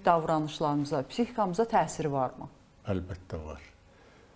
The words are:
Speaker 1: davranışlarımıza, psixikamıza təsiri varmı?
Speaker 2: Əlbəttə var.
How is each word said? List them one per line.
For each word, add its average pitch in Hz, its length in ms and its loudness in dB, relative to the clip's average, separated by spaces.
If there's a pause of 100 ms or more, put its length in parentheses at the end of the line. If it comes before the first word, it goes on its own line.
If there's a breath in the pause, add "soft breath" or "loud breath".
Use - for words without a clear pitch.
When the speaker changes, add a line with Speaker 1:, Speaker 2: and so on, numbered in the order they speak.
Speaker 1:
davranışlarımıza, 156 1000 2
psixikamıza 214 560 0
təsiri 165 480 0
varmı? 131 360 -2 (360)
Speaker 2:
Əlbəttə 87 580 -4
var. 78 240 -12 (720 loud breath)